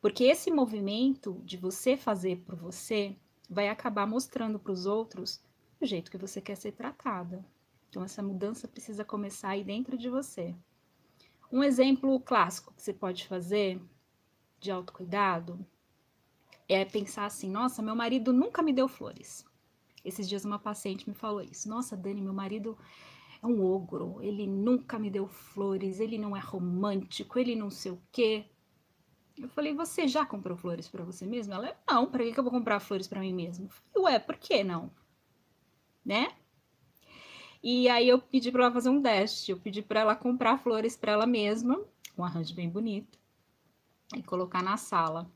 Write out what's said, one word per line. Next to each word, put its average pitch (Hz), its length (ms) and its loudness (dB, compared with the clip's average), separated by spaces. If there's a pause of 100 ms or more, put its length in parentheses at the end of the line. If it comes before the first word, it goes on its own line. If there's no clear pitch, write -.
Porque 214 220 2
esse 311 260 6
movimento 220 920 0
de 185 120 -12
você 185 400 0
fazer 190 420 -2
por 180 180 -12
você 196 600 -4 (340)
vai 202 200 0
acabar 208 380 -2
mostrando 220 520 -4
pros 180 260 -6
outros 202 560 -4 (380)
o 311 60 -2
jeito 190 240 -4
que - 80 -14
você 190 240 -10
quer 202 140 -10
ser 208 160 -10
tratada. 185 760 -8 (440)
Então, 185 140 -8
essa 190 180 -10
mudança 202 460 -6
precisa 214 380 -10
começar 202 440 -8
aí 196 140 -2
dentro 240 340 -6
de 240 120 -6
você. 220 460 -6 (960)
Um 262 120 4
exemplo 269 560 6
clássico 202 540 0
que - 80 -20
você 202 120 -6
pode 185 340 -6
fazer 185 540 0 (760)
de 196 120 -6
autocuidado 180 920 -2 (1000)
é 190 180 4
pensar 202 400 -4
assim: 202 240 -8
"Nossa, 240 320 -2
meu 220 140 -2
marido 233 360 2
nunca 311 300 4
me 311 100 4
deu 254 160 4
flores." - 580 -12 (600)
Esses 190 240 -6
dias 202 160 -4
uma 208 140 -4
paciente 208 500 -8
me 202 60 -10
falou 208 260 -6
isso: - 260 -10
"Nossa, 226 300 -6
Dani, 196 240 -6
meu 190 120 -4
marido 202 440 -6 (640)
é 220 60 -4
um 220 160 4
ogro, 185 580 0
ele 202 240 -4
nunca 226 540 2
me 208 100 -2
deu 196 180 -2
flores, 196 720 -4
ele 226 180 -2
não 208 180 -4
é 196 40 -6
romântico, 190 1000 -2
ele 247 160 2
não 208 140 -4
sei 196 240 -8
o 180 80 -14 (100)
quê." 220 340 2 (920)
Eu 254 120 -12
falei: 302 240 -2
"Você 320 340 0
já 285 180 2
comprou 190 320 -8
flores 170 320 -6
pra 185 160 -10
você 185 200 -12
mesma?" 208 300 -6
Ela: 240 220 -8 (100)
"Não, 262 180 6
pra 247 180 -2
que 233 100 -2
que 277 60 0
eu 269 40 2
vou 247 80 0
comprar 220 300 2
flores 190 260 -4
pra 196 140 -6
mim 190 120 -2
mesma?" 175 320 -6
Eu - 40 -14
falei: - 440 2
"Ué, 226 60 6
por - 180 -6
que 233 260 2
não?" 170 280 -2 (1120)
Né? 233 280 0 (1300)
E 247 260 4
aí 240 200 6
eu 254 100 10
pedi 247 320 2
pra 247 140 6
ela 240 80 6
fazer 247 160 2
um 277 120 6
teste, 214 500 2
eu 185 80 -2
pedi 208 220 -6
pra 214 200 2
ela 214 140 6
comprar 247 420 2
flores 226 400 0
pra 208 160 2
ela 214 140 4
mesma, 233 540 2 (360)
um 180 60 -2
arranjo 165 320 -4
bem 175 140 -4
bonito, 208 500 -6 (960)
e 240 80 -6
colocar 180 400 -2
na 190 140 0
sala. 165 580 -2